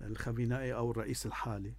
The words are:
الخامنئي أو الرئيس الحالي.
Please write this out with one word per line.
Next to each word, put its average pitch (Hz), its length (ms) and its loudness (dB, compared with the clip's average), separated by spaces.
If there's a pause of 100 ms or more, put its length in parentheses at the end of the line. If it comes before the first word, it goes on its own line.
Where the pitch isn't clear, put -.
الخامنئي 120 760 0
أو 117 160 2
الرئيس 113 360 0
الحالي. 104 520 -2